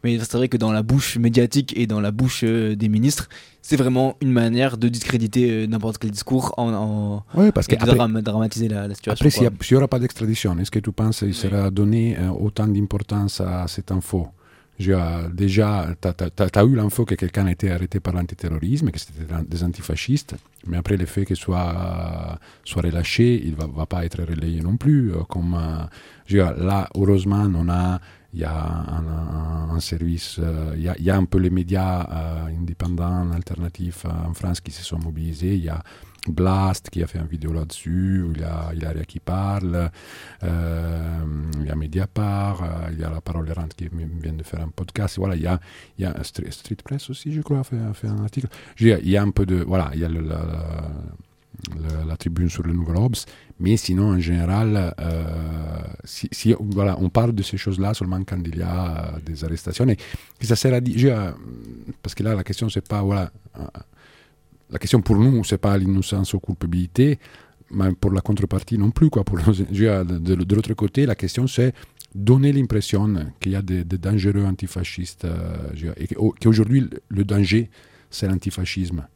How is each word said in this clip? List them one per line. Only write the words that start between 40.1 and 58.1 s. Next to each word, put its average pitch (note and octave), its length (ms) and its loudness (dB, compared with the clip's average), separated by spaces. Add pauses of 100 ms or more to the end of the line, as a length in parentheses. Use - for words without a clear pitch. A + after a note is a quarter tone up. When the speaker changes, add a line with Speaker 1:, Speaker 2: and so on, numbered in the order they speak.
Speaker 2:
euh, E2 760 -2 (400)
il D2+ 60 -4
y D2+ 60 -6
a D2+ 40 -4
Mediapart, G2 840 -2
euh, E2 320 -6
il D#2+ 60 -8
y D#2+ 40 -4
a D#2+ 60 -4
La D#2+ 120 -6
Parole D#2+ 280 -4
Errante D#2+ 240 -6
qui F2 120 -10
m-, E2 360 -8
vient D#2+ 120 -4
de D#2+ 100 -8
faire D#2+ 180 -8
un D#2 80 -6
podcast. - 480 -4
Voilà, F#2+ 180 0
il D#2 60 -2
y E2 60 0
a, F2+ 120 2 (380)
il F#2+ 60 -4
y - 20 -2
a E2+ 180 -4
Street, - 280 -10
Street - 320 -10
Press - 260 -8
aussi, D3 240 -8
je D#3 80 -4
crois, C#3 200 0
a - 20 -2
fait, A#2+ 160 -4
a A2 160 -4
fait - 120 -8
un G#2+ 140 -2
article. G#2+ 260 -4 (280)
Je A2+ 100 4
veux A2+ 60 10
dire, F#2+ 120 6
il F2+ 60 0
y G2 80 6
a G2+ 60 4
un G2+ 80 2
peu G2 160 4
de, F2+ 160 2
voilà, F2 320 0
il D#2+ 40 -2
y E2+ 60 0
a E2 40 0
le, E2 120 -2
la, D#2+ 140 -4 (100)
la, D#2+ 1500 -8
la, D#2+ 80 -4
la D#2+ 120 -6
Tribune E2+ 320 0
sur - 180 -6
le E2+ 60 0
Nouvel E2+ 240 0
Obs, A#2 280 0 (340)
mais F#2+ 160 4
sinon, G2+ 360 2
en F2+ 80 4
général, F2+ 800 0
euh, E2 240 -2 (800)
si, - 280 -10
si, - 280 4
voilà, G2+ 400 0
on F2+ 100 2
parle A#2 240 2
de G2+ 80 -2
ces G2 160 -4
choses-là G2 380 -2
seulement F#2 280 -2